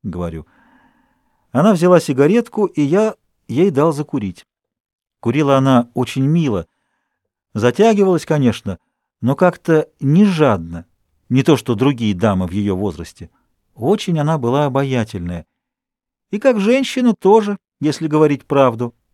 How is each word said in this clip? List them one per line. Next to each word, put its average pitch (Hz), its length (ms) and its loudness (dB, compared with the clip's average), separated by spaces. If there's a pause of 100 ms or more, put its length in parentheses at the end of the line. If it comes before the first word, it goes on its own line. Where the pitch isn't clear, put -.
говорю. 85 440 -8 (1040)
Она 185 220 2
взяла 175 260 4
сигаретку, 175 680 0
и 165 160 -4
я 190 340 0 (340)
ей 165 200 0
дал 151 220 2
закурить. 135 560 -6 (720)
Курила 139 380 0
она 131 360 2
очень 127 320 -4
мило. 139 420 0 (840)
Затягивалась, 190 720 2
конечно, 120 540 -2 (400)
но 131 160 -2
как-то 165 540 0 (100)
не 151 240 4
жадно, 104 640 0 (420)
не 131 160 0
то 143 140 4
что 123 180 -4
другие 113 400 -2
дамы 92 320 -2
в 82 40 -8
её 101 260 -2
возрасте. 87 520 -10 (460)
Очень 170 440 -2
она 151 180 -2
была 135 300 -2
обаятельная. 110 760 -4 (840)
И 208 100 -6
как 240 220 2
женщина 247 520 0
тоже, 202 440 2 (240)
если 151 260 -2
говорить 151 380 0
правду. 123 480 0 (200)